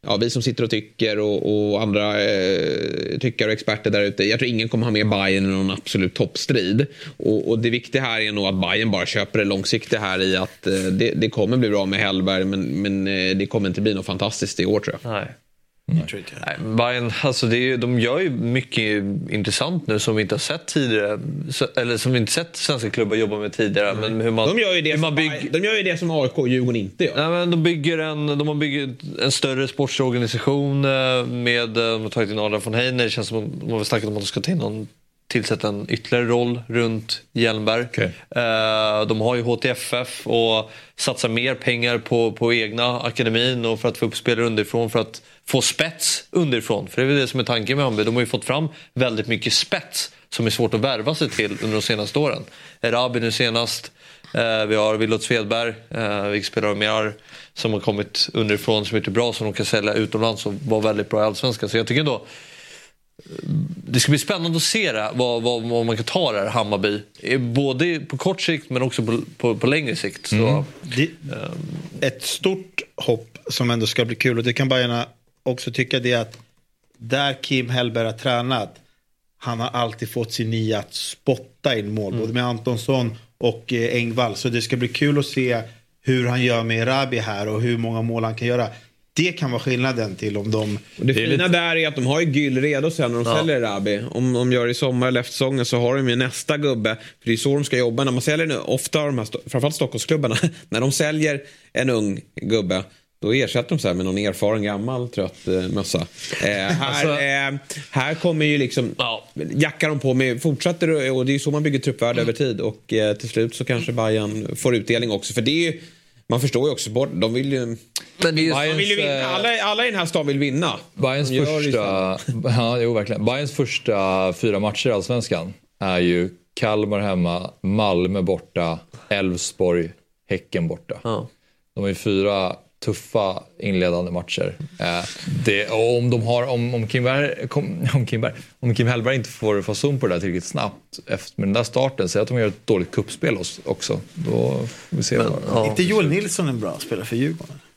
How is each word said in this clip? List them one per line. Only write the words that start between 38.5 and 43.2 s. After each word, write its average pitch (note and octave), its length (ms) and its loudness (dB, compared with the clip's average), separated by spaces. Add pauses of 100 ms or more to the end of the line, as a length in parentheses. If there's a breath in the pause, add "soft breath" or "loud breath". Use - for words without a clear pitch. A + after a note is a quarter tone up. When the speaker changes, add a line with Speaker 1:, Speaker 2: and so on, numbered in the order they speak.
Speaker 2:
de A2 140 0
har B2 140 2
ju A#2+ 60 0
H A#2 140 2
T B2+ 140 0
F - 240 -4
F B2 340 -4
och A2+ 440 2 (260 loud breath)
satsar B2 320 0
mer B2 260 0
pengar A#2+ 420 0
på, A#2 340 2
på A#2 220 0
egna A#2 460 0
akademin A#2+ 680 0